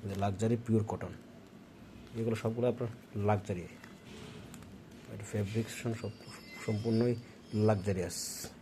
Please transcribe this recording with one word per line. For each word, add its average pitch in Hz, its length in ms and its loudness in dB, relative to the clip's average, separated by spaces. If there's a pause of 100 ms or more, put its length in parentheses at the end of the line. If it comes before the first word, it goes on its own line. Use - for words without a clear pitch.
এটা 98 140 -2
লাক্সারি 101 380 4 (100)
পিওর 110 220 6
কটন, 90 240 -4 (1040)
এগুলো 113 200 2
সবগুলো 120 320 2
আপনার 117 220 0 (380)
লাক্সারি। 98 380 2 (1500)
এটা 104 200 -8
ফেব্রিক্স 107 400 0 (280)
সব 107 100 -4 (560)
সম্পূর্ণই 113 480 4 (400)
লাক্সারিয়াস। 101 960 2 (140)